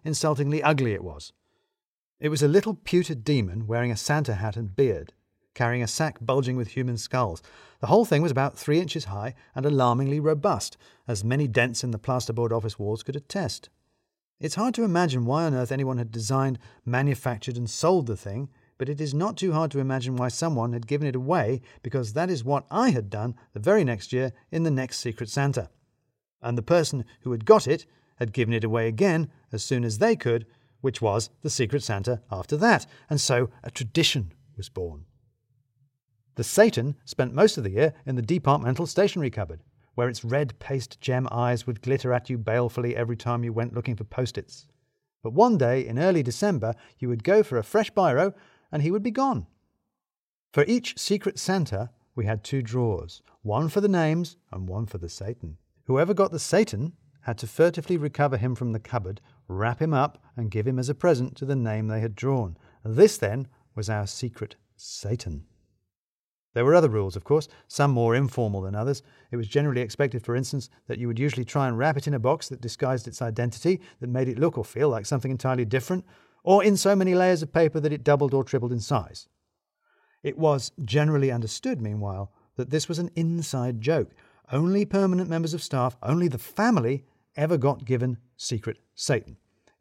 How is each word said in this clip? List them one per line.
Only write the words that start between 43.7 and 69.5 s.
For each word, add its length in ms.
looking 200
for 100
post-its. 640
But 120
one 240
day 280
in 120
early 240
December, 520
you 120
would 140
go 180
for 160
a 40
fresh 300
biro 400
and 120
he 80
would 100
be 80
gone. 380
For 160
each 280
Secret 440
Santa, 500
we 120
had 180
two 180
drawers, 580
one 260
for 120
the 80
names 480
and 160
one 180
for 100
the 120
Satan. 480
Whoever 280
got 160
the 80
Satan 540
had 160
to 100
furtively 480
recover 400
him 180
from 160
the 80
cupboard, 420
wrap 340
him 100
up, 300
and 160
give 160
him 100
as 100
a 60
present 440
to 60
the 120
name 320
they 100
had 160
drawn. 420
This, 340
then, 300
was 160
our 160
secret 480
Satan. 720
There 100
were 120
other 120
rules, 280
of 80
course, 240
some 240
more 240
informal 460
than 160
others. 260
It 40
was 120
generally 320